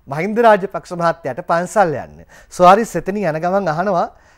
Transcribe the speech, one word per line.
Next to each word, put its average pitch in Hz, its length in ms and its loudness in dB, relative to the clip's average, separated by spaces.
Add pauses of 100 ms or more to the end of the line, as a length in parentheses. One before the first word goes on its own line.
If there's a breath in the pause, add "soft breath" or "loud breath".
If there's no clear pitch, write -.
මහින්ද 175 300 -6
රාජපක්ෂ 208 540 2
මහත්තයාට 165 480 -4
පන්සල් 175 540 -2
යන්න. 80 320 -12 (240 soft breath)
සුවාරිස් 190 460 4
එතනින් 190 320 -6
යන 156 140 -4
ගමන් 185 260 -2
අහනවා, 180 420 -2 (280 soft breath)